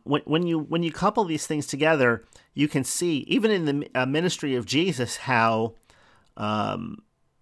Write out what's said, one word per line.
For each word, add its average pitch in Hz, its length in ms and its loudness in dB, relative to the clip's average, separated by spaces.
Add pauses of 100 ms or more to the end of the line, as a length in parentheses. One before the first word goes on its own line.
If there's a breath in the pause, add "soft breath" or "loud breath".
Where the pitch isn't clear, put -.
when, 147 200 -2
when 165 220 0
you, 165 120 0
when 156 240 -2
you 165 100 -2
couple 208 320 0
these 160 220 -4
things 151 200 -4
together, 139 580 2 (320 soft breath)
you 143 120 2
can 135 160 0
see, 170 340 -2 (100)
even 214 220 2
in 185 160 0
the 143 60 0
mi-, 143 220 -2
uh, 127 120 2
ministry 151 480 0
of 120 120 -2
Jesus, 127 520 0
how, 113 560 2 (600 soft breath)
um, 104 680 -4 (400)